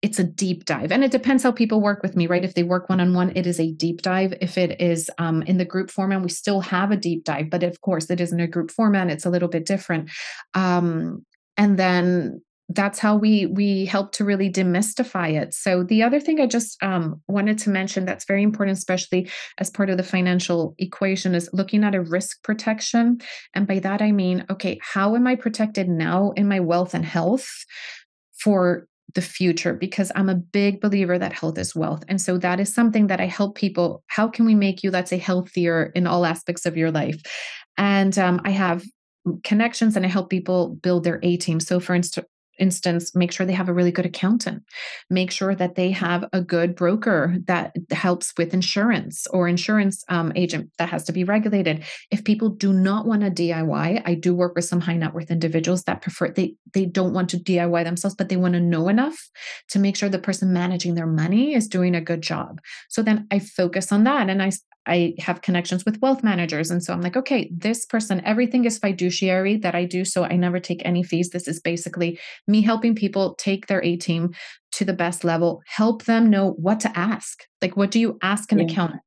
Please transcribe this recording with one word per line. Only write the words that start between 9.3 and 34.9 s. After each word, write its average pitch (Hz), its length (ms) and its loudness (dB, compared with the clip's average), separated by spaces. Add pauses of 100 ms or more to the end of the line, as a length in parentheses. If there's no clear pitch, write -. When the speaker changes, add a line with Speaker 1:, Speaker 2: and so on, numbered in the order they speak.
Speaker 1:
little 175 180 0
bit 170 160 -2
different. 165 460 -4 (420)
Um, 175 720 0 (320)
and 202 220 4
then 180 640 2 (260)
that's 196 300 -2
how 214 180 4
we, 214 300 4
we 196 400 0
help 196 260 -2
to - 120 -2
really 196 260 2
demystify 185 840 0
it. 151 220 -2
So 185 280 0
the 214 200 4
other 247 180 4
thing 311 200 0
I 269 60 4
just, 233 360 -2
um, 175 440 -2
wanted 208 340 0
to 214 100 0
mention 190 340 -2
that's - 220 -6
very 196 160 2
important, 208 340 2
especially 185 540 -2 (280)
as 190 120 -4
part 196 180 0
of 190 80 0
the 185 60 0
financial 180 760 0
equation, 190 560 -2
is 170 200 -2
looking 190 300 2
at 202 100 2
a 185 80 2
risk 175 420 -4
protection. 233 720 0 (360)
And 196 120 0
by 190 120 0
that, 196 240 -2
I 214 100 4
mean, 180 380 2
okay, 190 320 -4
how 208 340 0
am 247 100 4
I 254 100 2
protected 214 520 -2
now 175 440 2
in 202 140 2
my 196 140 2
wealth 175 320 0
and 170 120 -2
health 175 440 0 (880)
for 180 480 2 (280)
the 180 80 0
future? 175 500 0
Because 185 420 -4
I'm 196 140 2
a 190 60 2
big 196 460 0
believer 196 380 2
that 185 140 -4
health 160 240 -4
is - 180 -6
wealth. 160 320 -4
And 196 140 -2
so 185 180 0
that 180 220 0
is 202 140 -2
something 220 320 4
that 190 140 0
I 185 60 0
help 202 300 -2
people. 175 520 -2
How 214 200 0
can 226 160 2
we 226 100 6
make 196 280 2
you, 196 80 0